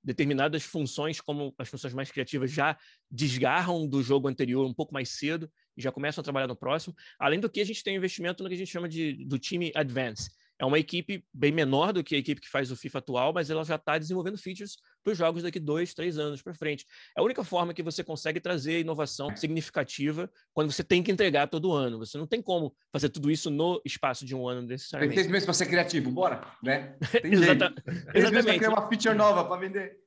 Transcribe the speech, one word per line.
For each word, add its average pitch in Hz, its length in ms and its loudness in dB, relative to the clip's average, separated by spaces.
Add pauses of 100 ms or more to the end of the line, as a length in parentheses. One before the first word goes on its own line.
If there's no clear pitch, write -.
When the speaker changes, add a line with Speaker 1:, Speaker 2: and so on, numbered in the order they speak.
Speaker 1:
determinadas 143 600 2
funções, 151 580 -4
como 147 380 -6
as 131 100 -10
funções 131 240 -10
mais 135 160 -6
criativas, 131 400 -4
já 147 260 0 (360)
desgarram 147 760 2
do 135 140 0
jogo 135 260 2
anterior 131 380 0
um 127 80 -4
pouco - 180 -6
mais 135 180 -6
cedo 160 380 -4 (300)
e - 60 -14
já 131 80 0
começam 147 300 -4
a - 20 -6
trabalhar 135 240 -2
no 123 80 -6
próximo. 156 400 -4 (240)
Além 151 200 2
do 220 80 0
que, 202 140 -2
a 202 40 2
gente 214 180 -6
tem 196 140 -2
investimento 180 440 -4
no 190 80 -6
que 185 60 -6
a - 20 -6
gente 185 140 -8
chama 175 180 -6
de, 156 360 -4
do 135 120 -2
time 175 380 -2
Advance, 127 560 -2 (280)
é 131 60 -2
uma 143 120 4
equipe 175 460 -2 (100)
bem 143 180 2
menor 156 420 4
do 175 100 0
que 151 120 -4
a - 20 4
equipe 139 240 -2
que - 80 -20
faz 135 200 -2
o 127 60 -6
fifa 143 220 -8
atual, 127 340 0
mas 165 180 -2
ela 160 140 -2
já 156 140 -2
tá 151 200 0
desenvolvendo 180 400 -4
features 190 380 -10 (260)
pros 202 160 0
jogos 170 240 2
daqui 170 180 -4
dois, 156 340 -2
três 170 240 -4
anos 147 240 -4
pra 175 120 -12
frente. 151 320 -6 (320)
É - 40 4
a - 20 6
única 247 200 0
forma 175 300 0
que 175 80 -8
você 165 220 -4
consegue 160 380 -4
trazer 165 400 -2
inovação 147 560 -4
significativa 156 920 -2 (240)
quando 151 180 0
você 170 120 -4
tem 180 180 4
que 190 100 0
entregar 156 360 4
todo 170 240 -2
ano. 127 280 0
Você 110 180 -10
não 156 100 -6
tem 226 140 -2
como 175 340 -2 (160)
fazer 143 180 2
tudo 147 220 0
isso 160 180 0
no 165 360 0
espaço 135 400 -2
de 131 100 -6
um 123 120 -4
ano, 123 140 -4
Speaker 2:
Tem 120 100 -8
Speaker 1:
necessariamente. 143 440 -2
Speaker 2:
três 185 120 4
meses 190 180 2
pra 175 80 0
ser 180 140 2
criativo, 165 440 2
bora, 156 300 0 (200)
né? 135 380 -2
Speaker 1:
<laughs> 233 220 2
Speaker 2:
Tem 175 120 2
Speaker 1:
Exata-, 170 360 6
Speaker 2:
jeito. - 120 -16
Três 170 140 -8
meses - 160 -10
pra 202 80 6
Speaker 1:
exatamente. 220 380 6
Speaker 2:
criar 220 120 4
uma 214 200 2
feature 220 260 4
nova 202 300 6
pra 180 120 -2
vender. 190 500 -6